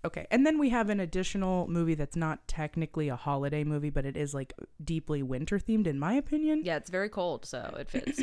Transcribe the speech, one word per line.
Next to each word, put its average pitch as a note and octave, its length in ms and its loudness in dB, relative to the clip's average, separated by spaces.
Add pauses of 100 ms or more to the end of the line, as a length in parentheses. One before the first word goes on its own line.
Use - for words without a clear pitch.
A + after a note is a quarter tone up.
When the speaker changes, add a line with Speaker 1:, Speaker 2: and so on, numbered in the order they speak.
Speaker 1:
Okay, E3 280 -4
and B3+ 140 8
then D#4 120 6
we C#4+ 120 4
have A3+ 200 4
an G#3 100 2
additional F#3 680 0
movie E3 260 2
that's D3+ 220 -2
not D#3+ 300 -2
technically D#3 600 -2
a C3 80 0
holiday C#3+ 480 0
movie, D3 260 0
but C#3 160 0
it C#3 120 -4
is, D3 160 -2
like, C3+ 180 -6 (320)
deeply D3+ 400 -2
winter C3 340 -2
themed, G#3+ 300 2
in C#3+ 100 0
my D#3 160 0
opinion. D#4 520 2
Speaker 2:
Yeah, E3+ 120 0
it's D3+ 120 -8
very F#3 180 -2
cold, F3 380 -4
so A2+ 320 -8
it - 120 -8
fits. C4+ 340 -4